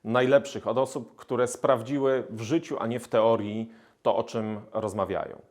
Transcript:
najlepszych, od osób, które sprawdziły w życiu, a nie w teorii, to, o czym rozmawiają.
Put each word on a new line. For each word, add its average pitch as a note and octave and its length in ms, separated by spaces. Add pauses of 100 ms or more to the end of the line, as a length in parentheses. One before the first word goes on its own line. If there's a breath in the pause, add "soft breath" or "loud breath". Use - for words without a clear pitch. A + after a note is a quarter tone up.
najlepszych, B2+ 640
od A2+ 100
osób, C3 380
które B2 320
sprawdziły C3 800
w A2+ 120
życiu, C#3+ 380
a A2+ 80
nie A#2+ 120
w - 80
teorii, A2 640 (300 loud breath)
to, A2 140
o - 80
czym G#2+ 380 (120)
rozmawiają. G2 760